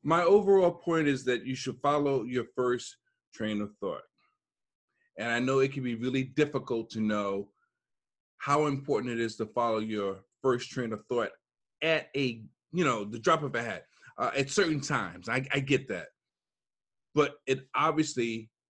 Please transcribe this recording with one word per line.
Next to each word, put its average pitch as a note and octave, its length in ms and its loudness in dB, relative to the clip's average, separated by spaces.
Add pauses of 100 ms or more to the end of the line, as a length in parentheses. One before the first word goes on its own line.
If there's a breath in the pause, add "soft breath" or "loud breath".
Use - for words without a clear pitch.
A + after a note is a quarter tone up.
My E3 200 2
overall F#3+ 480 6
point E3 360 0
is C3+ 180 0
that B2 200 0
you C3 80 -4
should C3 280 -6
follow C#3+ 420 2
your B2 220 -4 (100)
first B2 420 -2 (360)
train G#2+ 280 -4
of G2+ 180 -6
thought. F2 220 -6 (1160)
And A2+ 120 -4
I A#2 100 0
know C3+ 200 2
it C3+ 140 2
can C#3 100 -6
be A#2+ 100 -2
really B2+ 300 -2
difficult C3 680 -2
to A2 100 -4
know G2+ 480 -2 (920)
how D3+ 260 2
important C#3 480 -2
it A#2 60 -4
is A2+ 160 -2
to A2 100 -4
follow A2+ 340 0
your G2+ 420 -4 (200)
first B2 300 0
train A#2 220 -4
of G#2 120 -10
thought A#2+ 240 -2 (540)
at D#3+ 320 0
a, B2 260 -2 (300)
you F3 120 0
know, A#2 200 2
the G#2+ 160 -8
drop D#3+ 240 2
of A#2+ 120 -6
a A#2 60 0
hat, G2+ 240 -8 (320 loud breath)
uh, A#2 180 0
at C#3 140 0
certain D#3+ 300 2
times. G2+ 500 -4
I, C3 240 -2
I C#3 60 2
get C3+ 300 0
that. F2 180 -6 (1040)
But C#3+ 220 2 (100)
it C3+ 300 -2
obviously B2+ 720 0 (200)